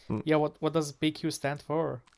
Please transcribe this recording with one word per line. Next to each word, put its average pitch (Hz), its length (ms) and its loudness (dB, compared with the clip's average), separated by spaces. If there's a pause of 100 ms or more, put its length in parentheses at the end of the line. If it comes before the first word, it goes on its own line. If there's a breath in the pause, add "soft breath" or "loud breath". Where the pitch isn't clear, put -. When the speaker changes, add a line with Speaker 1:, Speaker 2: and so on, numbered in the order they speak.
Speaker 1:
mm. 107 160 -2
Speaker 2:
Yeah, 156 120 4
what, 151 220 0
what 151 140 0
does 151 180 0
B 156 200 0
Q 156 180 -4
stand 143 320 -4
for? 147 400 -2 (160)